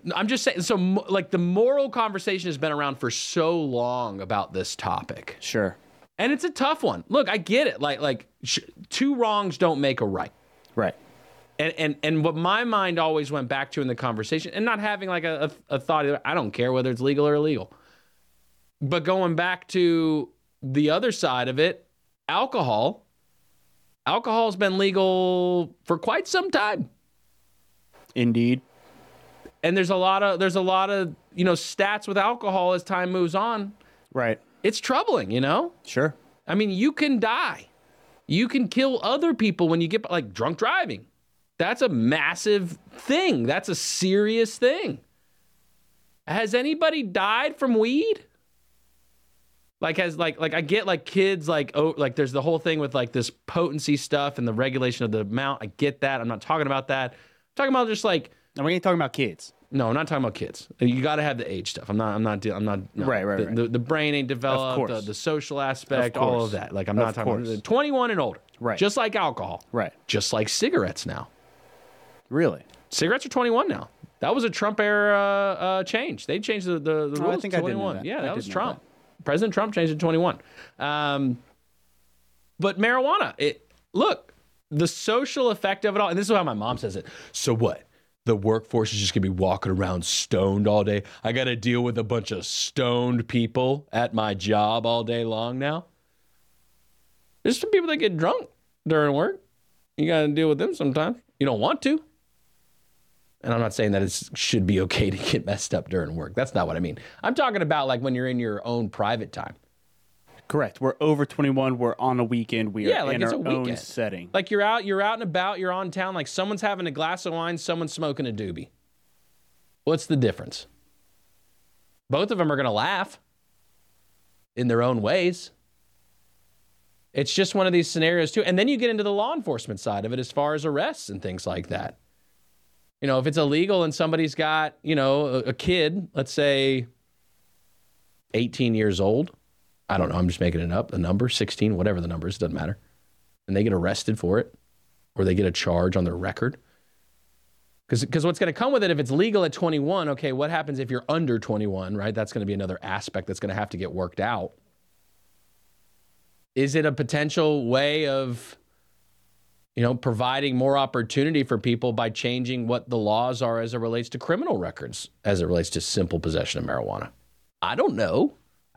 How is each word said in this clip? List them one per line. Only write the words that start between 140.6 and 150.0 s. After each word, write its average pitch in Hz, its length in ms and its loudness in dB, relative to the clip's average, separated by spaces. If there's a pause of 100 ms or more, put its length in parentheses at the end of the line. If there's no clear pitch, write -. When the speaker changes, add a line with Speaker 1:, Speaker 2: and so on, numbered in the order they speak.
Speaker 1:
it 85 100 -2
up, 101 200 -2
the 92 80 -4
number, 95 280 2
sixteen, 107 500 0
whatever 92 220 2
the 85 80 -4
number 82 200 -6
is, 95 100 -6
doesn't 82 160 -2
matter. 80 240 -4 (680)
And 95 100 0
they 104 60 4
get 110 100 2
arrested 95 460 0
for 92 180 2
it, - 160 -2 (640)
or 98 100 0
they 92 80 4
get 98 140 2
a 92 40 0
charge 90 460 0
on 92 60 2
their 87 120 0
record. 95 420 -4 (1300)
'Cause, 123 160 2
'cause 156 180 -2
what's 175 140 2
gonna 170 160 0
come 247 180 0
with 247 120 4
it, 185 80 2
if 151 80 2
it's 131 100 -2
legal 190 360 4
at 151 60 0
twenty-one, 160 580 0